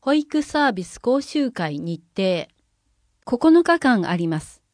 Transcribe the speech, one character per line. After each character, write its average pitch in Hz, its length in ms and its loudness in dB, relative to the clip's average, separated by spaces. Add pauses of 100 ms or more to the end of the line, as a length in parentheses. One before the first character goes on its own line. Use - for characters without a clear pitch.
保 269 120 0
育 302 300 -2
サ 294 240 0
ー 262 60 0
ビ 185 100 -6
ス - 160 -16
講 262 220 0
習 277 280 -2
会 156 300 -6
日 165 240 -8 (120)
程。 185 320 -2 (760)
九 320 380 4
日 339 160 2
間 233 280 2
あ 175 80 -2
り 170 120 -2
ま 160 140 -4
す。 - 200 -20 (120)